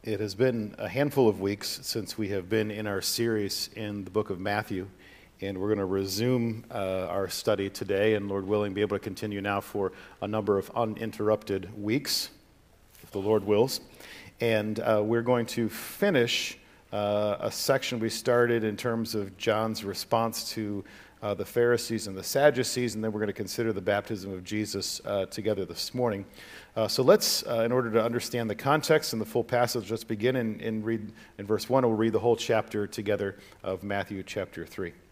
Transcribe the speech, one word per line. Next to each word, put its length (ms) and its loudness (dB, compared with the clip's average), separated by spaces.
It 140 -2
has 160 -4
been 420 0
a 100 -4
handful 400 4
of 120 2
weeks 420 -4
since 340 -6
we 120 -2
have 200 -4
been 220 2
in 160 -6
our 160 -2
series 720 0
in 300 -8
the 80 -12
book 180 0
of 80 -4
Matthew, 480 -2
and 180 -6
we're 120 -2
gonna 140 2
resume, 840 0
uh, 400 -2
our 180 -2
study 400 0
today, 460 2
and 140 -2
Lord 180 -4
willing, 260 0
be 100 0
able 140 0
to 60 -4
continue 380 -6
now 200 0
for 300 -2
a 60 -4
number 300 2
of 180 -4
uninterrupted 1040 0
weeks, 480 -2
if 80 -20
the 80 -4
Lord 240 4
wills. 380 4
And, 380 2
uh, 260 4
we're 180 2
going 240 2
to 220 0
finish, 880 0
uh, 480 2
a 100 -2
section 480 0
we 100 0
started 540 4
in 140 0
terms 400 -2
of 200 -4
John's 460 0
response 680 -2
to, 320 -6
uh, 140 -2
the 100 -4
Pharisees 640 2
and 100 -8
the 60 -8
Sadducees, 720 2
and 80 -4
then 80 0
we're 80 -4
gonna 140 0
consider 400 -2
the 80 -2
baptism 500 -2
of 140 -8
Jesus, 600 -4
uh, 220 0
together 380 -2
this 300 -8
morning. 300 -2
Uh, 100 2
so 160 0
let's, 440 6
uh, 180 0
in 80 2
order 180 2
to 140 6
understand 460 -2
the 40 -2
context 600 2
and 80 -2
the 40 -4
full 160 0
passage, 480 0
let's 140 -4
begin 320 0
in, 240 -2
in 220 -4
read, 280 -2
in 80 -10
verse 240 0
one, 140 6
and 60 4
we'll 60 2
read 160 4
the 80 2
whole 160 4
chapter 500 0
together 480 -2
of 200 -4
Matthew 400 -4
chapter 440 -8
three. 260 -8